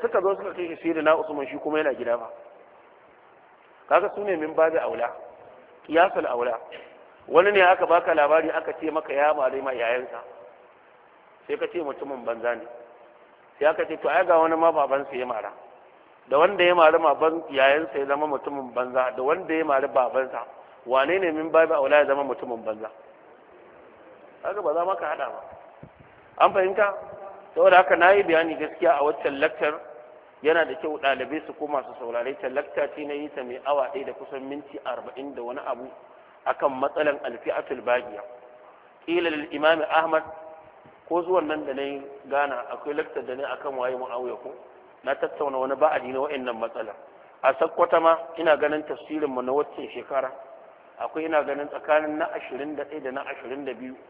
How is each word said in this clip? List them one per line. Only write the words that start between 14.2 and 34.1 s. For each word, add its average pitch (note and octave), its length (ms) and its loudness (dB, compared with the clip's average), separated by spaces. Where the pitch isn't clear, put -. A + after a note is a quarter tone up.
ga E3+ 120 6
wani D#3+ 180 4
ma E3 160 6
babansa C#3 440 0
ya B2+ 100 -4
mara. G#2+ 260 -6
Da C3+ 100 4
wanda F3+ 260 6
ya F3 120 6
mari E3 220 8
baban D#3+ 520 2
yayansa C#3+ 500 4
ya C#3 60 -2
zama C#3+ 220 0
mutumin C#3 460 -6
banza, B2+ 420 0
da B2+ 80 -6
wanda E3 300 0
ya D#3+ 120 0
mari C#3 220 2
babansa, C3 580 0
wane C3+ 340 2
ne F3 120 0
min D#3 200 -4
babi D#3+ 220 6
aula C#3+ 240 4
ya D3 80 6
zama C#3 180 0
mutumin B2 400 -6
banza? G#2+ 260 -8
Kaga G3 200 -6
ba D#3 120 0
za E3+ 120 0
ma F#3 100 0
ka F#3 100 -6
haɗa C#3+ 240 -4
ba. G#2+ 120 -12
An F#3 160 6
fahimta? G3 400 2
Saboda F3+ 220 8
haka F#3 180 6
na F3 160 8
yi G3+ 120 6
bayani D#3+ 340 2
gaskiya D3+ 400 2
a C#3+ 60 2
waccan D3 360 -2
lakcar, D#3 380 0
yana D#3+ 240 4
da C3 160 -8
kyau D3+ 160 -6
ɗalibai C3+ 480 -2
su - 80 -12
koma C#3+ 300 -4
su A#2+ 160 -14
saurare A#2+ 420 -4
ta. C3+ 80 -6
Lakca C#3+ 460 -4
ce D3+ 100 -10
na C#3+ 80 -8
yi D3 220 -8
ta C#3 80 -8
mai B2 220 -10
awa C#3 280 0
ɗaya C3+ 120 -8
da B2+ 80 -10